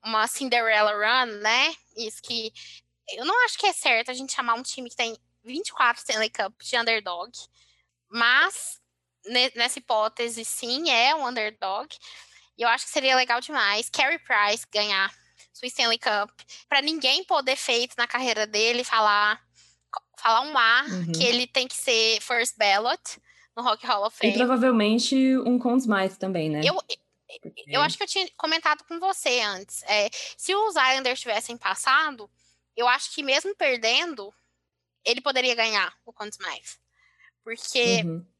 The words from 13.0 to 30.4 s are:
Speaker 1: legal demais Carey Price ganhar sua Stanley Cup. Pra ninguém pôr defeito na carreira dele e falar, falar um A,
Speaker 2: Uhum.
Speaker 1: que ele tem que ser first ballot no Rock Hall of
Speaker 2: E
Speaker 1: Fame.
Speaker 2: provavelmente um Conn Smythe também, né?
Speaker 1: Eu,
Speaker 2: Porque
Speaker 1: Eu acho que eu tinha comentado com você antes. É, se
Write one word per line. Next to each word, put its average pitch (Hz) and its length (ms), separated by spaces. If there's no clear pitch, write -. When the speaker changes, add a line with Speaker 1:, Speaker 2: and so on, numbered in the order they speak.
Speaker 1:
legal 247 240
demais 220 500
Carey 294 300
Price 208 540
ganhar 196 380
sua - 140
Stanley 233 320
Cup. 208 300
Pra 277 140
ninguém 320 420
pôr 330 200
defeito 254 540
na 240 100
carreira 233 400
dele 226 340
e 247 40
falar, 214 540
falar 226 220
um 294 160
A, 240 320
Speaker 2:
Uhum. 180 240
Speaker 1:
que 160 100
ele 240 240
tem 254 200
que - 80
ser 226 460
first 240 360
ballot 214 420
no 233 80
Rock 226 220
Hall 208 200
of 226 120
Speaker 2:
E - 100
Speaker 1:
Fame. 226 100
Speaker 2:
provavelmente 247 1000
um 247 200
Conn 247 180
Smythe 196 400
também, 180 320
né? 151 140
Speaker 1:
Eu, 320 140
Speaker 2:
Porque - 260
Speaker 1:
Eu 262 140
acho 302 160
que 415 60
eu 381 40
tinha 381 200
comentado 320 480
com 330 140
você 330 420
antes. 202 420
É, 208 260
se - 180